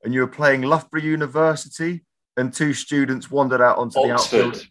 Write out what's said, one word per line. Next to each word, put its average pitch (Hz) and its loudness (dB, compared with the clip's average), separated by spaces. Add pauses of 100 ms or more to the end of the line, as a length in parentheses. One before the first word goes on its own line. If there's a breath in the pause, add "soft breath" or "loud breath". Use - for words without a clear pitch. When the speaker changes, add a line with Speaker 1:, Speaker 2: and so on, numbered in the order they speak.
Speaker 1:
and 120 -4
you 131 0
were 123 2
playing 135 2
Loughborough 156 -2
University, 156 -2 (320)
and 127 -2
two 147 -2
students 131 -2
wandered 131 0
out 123 4
onto 120 -2
the 131 2
Speaker 2:
Oxford. 110 2
Speaker 1:
outfield. - -8